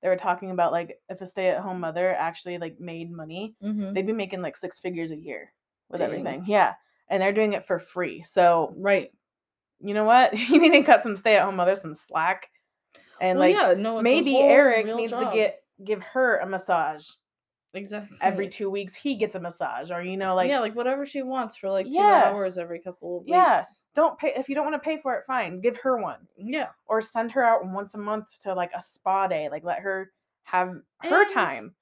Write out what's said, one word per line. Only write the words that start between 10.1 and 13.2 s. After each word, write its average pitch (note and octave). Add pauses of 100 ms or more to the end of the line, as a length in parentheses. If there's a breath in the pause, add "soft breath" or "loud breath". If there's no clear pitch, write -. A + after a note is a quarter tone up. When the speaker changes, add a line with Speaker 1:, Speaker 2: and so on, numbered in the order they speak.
Speaker 1:
<laughs> A#3
You D4
need E4
to C#4+
cut C#4
some G#3+
stay-at-home G3
mothers F#3+
some D#3+
slack. E3+ (720 soft breath)